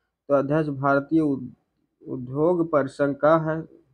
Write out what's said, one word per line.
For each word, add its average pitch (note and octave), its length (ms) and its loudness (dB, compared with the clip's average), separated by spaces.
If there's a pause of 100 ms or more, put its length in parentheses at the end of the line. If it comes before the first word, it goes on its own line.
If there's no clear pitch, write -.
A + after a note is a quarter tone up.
(280)
तो C#3+ 60 0
अध्यक्ष D3 360 0
भारतीय C#3 500 0
उद-, C3+ 340 -2 (540)
उद्योग D3+ 640 -2
परिसंघ C#3+ 440 0
का D3+ 220 4
है, D#3 300 -4 (260)